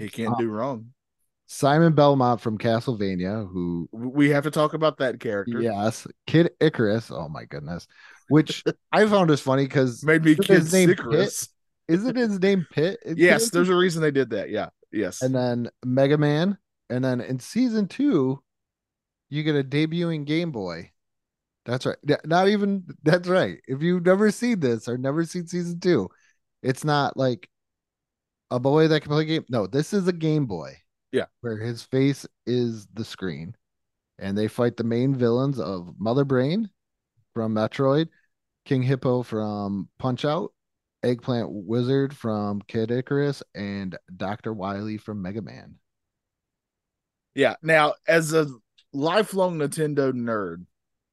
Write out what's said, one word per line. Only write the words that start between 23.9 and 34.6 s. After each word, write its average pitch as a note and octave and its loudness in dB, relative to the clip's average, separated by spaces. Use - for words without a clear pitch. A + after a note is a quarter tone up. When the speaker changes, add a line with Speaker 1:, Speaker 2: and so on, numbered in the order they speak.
Speaker 2:
never G3 4
seen A#3 -2
this A#2+ 0
or B2 -4
never C#3 -2
seen F3 -8
season F3 -6
two, D3 2
it's C3 -2
not D3 0
like B2+ -2
a B2+ -4
boy D3 4
that D#3 2
can D3 -12
play D#3 2
game. D#3 -4
No, A2 0
this C3+ -2
is F#3+ 0
a F#3 0
Game D#3 0
Boy. D#2+ -10
Speaker 1:
Yeah. B2+ 0
Speaker 2:
Where A2+ -6
his A#2 -8
face C3+ 0
is A#2 -2
the A2 -8
screen. E2+ -10
And G2 -4
they G#2+ 0
fight A#2+ -2